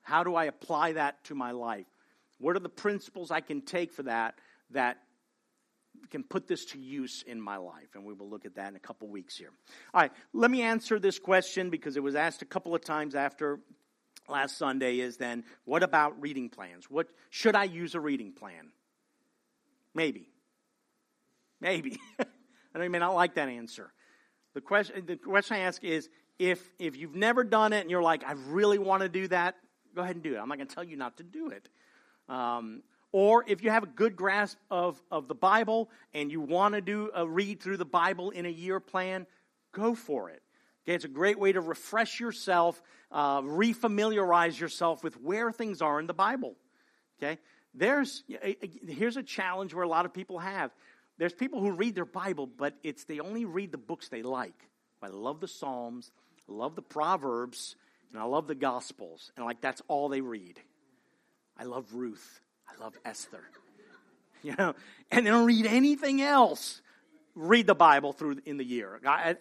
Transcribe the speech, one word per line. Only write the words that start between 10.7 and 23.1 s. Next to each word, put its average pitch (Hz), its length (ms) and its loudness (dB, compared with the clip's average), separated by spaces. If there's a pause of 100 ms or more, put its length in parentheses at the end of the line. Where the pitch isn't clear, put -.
this 190 200 2
question 185 500 2
because 156 280 -4
it 143 60 -2
was 139 120 -2
asked 156 260 0
a 139 60 -12
couple 175 280 -4
of 165 80 0
times 151 320 -4
after 143 460 -2 (680)
last 139 300 -2
Sunday 131 420 0
is 123 160 -6
then, 120 280 -6 (200)
what 156 180 2
about 151 380 2
reading 135 280 -6
plans? 90 420 -18
What, 156 180 -2 (220)
should - 240 2
I 202 100 4
use 170 300 -6
a 170 60 -2
reading 131 320 -4
plan? 85 380 -20 (1200)
Maybe. 139 360 -2 (1300)
Maybe. 160 380 -4 (100)
<laughs> - 120 -16
I - 580 -10
know 170 60 -4
you 180 60 -4
may 175 80 -2
not 175 160 2